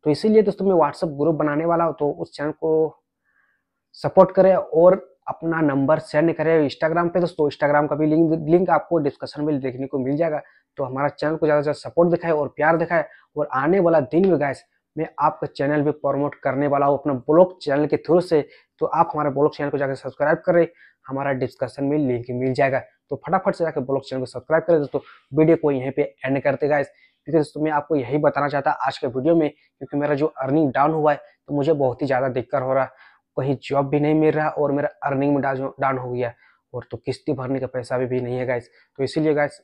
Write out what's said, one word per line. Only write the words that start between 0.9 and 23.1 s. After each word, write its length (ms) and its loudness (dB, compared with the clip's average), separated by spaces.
ग्रुप 180 2
बनाने 300 -2
वाला 180 2
हूँ, 160 -2
तो 120 0
उस 220 -10
चैनल 180 -6
को 500 -2
सपोर्ट 380 4
करें 240 4
और 400 4
अपना 340 -4
नंबर 380 2
शेयर 240 -2
नहीं 120 0
करें। 320 2
Instagram 460 -2
पे 60 0
दोस्तों, 300 0
Instagram 400 0
का 60 0
भी 100 0
लिंक, 260 2
लिंक 200 4
आपको 280 0
डिस्क्रिप्शन 460 -4
में 160 -2
देखने 280 -6
को 120 -6
मिल 180 -2
जाएगा। 240 -2
तो 60 -4
हमारा 260 -4
चैनल 260 -4
को 100 -2
ज़्यादा 160 2
से 20 -4
ज़्यादा 260 -6
सपोर्ट 220 2
दिखाए 200 -2
और 160 0
प्यार 300 2
दिखाए, 280 0
और 160 -4
आने 260 2
वाला 220 4
दिन 280 2
में 100 4
गाइस 240 -4
मैं 120 -6
आपका 280 -2
चैनल 340 -2
भी 120 0
प्रमोट 420 -4
करने 320 -2
वाला 180 2
हूँ 140 2
अपना 140 -2
ब्लॉग 480 2
चैनल 260 0
के 100 -2
थ्रू 240 2
से। 200 0
तो 40 -2
आप 280 0
हमारे 160 -2
ब्लॉग 260 0
चैनल 140 -6
को 80 -4
जाकर 180 -2
सब्सक्राइब 500 -2
करें, 220 2
हमारा 260 -4
डिस्क्रिप्शन 500 -6
में 140 0
लिंक 340 -2
मिल 220 -2
जाएगा, 260 0
तो 180 -8